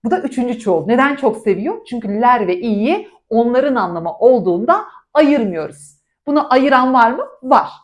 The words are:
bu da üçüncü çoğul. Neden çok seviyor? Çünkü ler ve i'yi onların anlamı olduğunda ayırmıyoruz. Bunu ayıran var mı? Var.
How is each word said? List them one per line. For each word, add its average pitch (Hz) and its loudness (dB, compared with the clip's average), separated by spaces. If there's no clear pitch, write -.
bu 233 -2
da 370 0
üçüncü 247 -4
çoğul. 175 -2
Neden 269 2
çok 226 -2
seviyor? 226 -4
Çünkü 220 -6
ler 240 2
ve 180 -2
i'yi 233 -2
onların 240 0
anlamı 175 -4
olduğunda 240 2
ayırmıyoruz. 202 0
Bunu 285 0
ayıran 262 2
var 233 4
mı? 494 -6
Var. 254 2